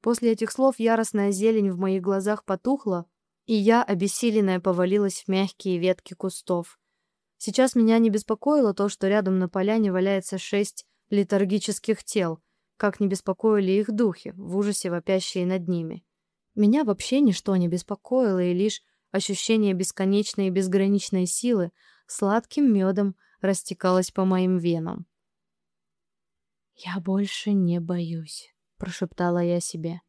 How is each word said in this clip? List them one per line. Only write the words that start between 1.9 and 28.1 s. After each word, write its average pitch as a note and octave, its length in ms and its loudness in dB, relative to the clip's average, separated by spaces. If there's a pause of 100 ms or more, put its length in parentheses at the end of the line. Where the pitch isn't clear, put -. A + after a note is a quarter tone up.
глазах G3 440 -2
потухла, F#3+ 640 -2 (400)
и A3+ 80 0
я, A3+ 280 4
обессиленная, G3 760 0
повалилась F#3 640 0
в - 40 -12
мягкие F#3+ 500 -2
ветки F#3 360 -2
кустов. - 640 -6 (580)
Сейчас B3+ 380 0
меня A3+ 240 4
не A3+ 120 4
беспокоило A3 640 0
то, G3+ 140 0
что G3 200 -4
рядом F#3+ 300 2
на F3+ 100 0
поляне G3+ 420 0
валяется F#3+ 480 -2
шесть - 480 -4 (220)
летаргических G3+ 960 0
тел, E3+ 360 -4 (360)
как G3+ 240 -2
не G3+ 80 2
беспокоили G3 640 0
их G#3 180 0
духи, G#3 460 -2
в F#3 200 -8
ужасе G3+ 340 -2
вопящие F3+ 560 -2
над F3+ 200 -2
ними. E3+ 380 -6 (500)
Меня A3 300 4
вообще A3+ 360 0
ничто G3+ 360 2
не F3+ 100 2
беспокоило, F#3+ 760 0
и F3+ 120 0
лишь G3+ 280 -2 (280)
ощущение G3+ 640 0
бесконечной F#3+ 720 0
и - 20 0
безграничной F#3+ 760 0
силы F#3+ 460 -2 (340)
сладким A3+ 680 0
мёдом G3 440 2 (240)
растекалось F#3 680 0
по F#3+ 140 -2
моим F#3 340 2
венам. E3+ 480 -2 (1700)
«Я F3+ 260 -8
больше G3 520 -2
не F3 280 2
боюсь», E3 720 -8 (220)